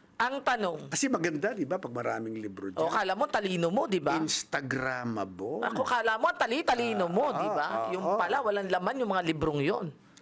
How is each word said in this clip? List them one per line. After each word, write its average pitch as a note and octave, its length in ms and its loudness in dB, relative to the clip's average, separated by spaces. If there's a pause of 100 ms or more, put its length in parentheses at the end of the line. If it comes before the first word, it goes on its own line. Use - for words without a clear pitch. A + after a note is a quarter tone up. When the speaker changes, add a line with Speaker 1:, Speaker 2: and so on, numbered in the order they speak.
(160)
Speaker 1:
Ang B3+ 240 0
tanong F#3 480 0
Speaker 2:
Kasi G3+ 200 0
maganda, E3 440 0
di G#3 100 -4
ba, C#3 140 -2
pag C#3+ 160 -6
maraming A2+ 440 -2
libro G2 340 -8
Speaker 1:
O, - 20 -8
Speaker 2:
dyan. D#3+ 160 0
Speaker 1:
kala G3 240 2
mo, G#3+ 140 0
talino F#3 420 2
mo, A3 160 2
di F#3+ 140 2
ba? D3+ 180 2
Speaker 2:
Instagrammable. B2+ 1500 -2
Speaker 1:
Ako, A3 200 0
kala A3+ 340 2
mo, D#4 160 2
tali-talino A#3+ 720 0
mo, G#3 220 2
Speaker 2:
Ah, A3+ 60 0
Speaker 1:
di F3 160 0
ba? D3+ 160 0
Speaker 2:
ah, A2+ 240 -2
Speaker 1:
Yung - 160 -2
Speaker 2:
ah. F#3+ 100 2
Speaker 1:
pala, A3+ 240 2
walang G3+ 260 0
laman F#3 300 0
yung A3+ 160 0
mga F3+ 140 2
librong D#3 340 0
yon. F#3+ 260 0 (360)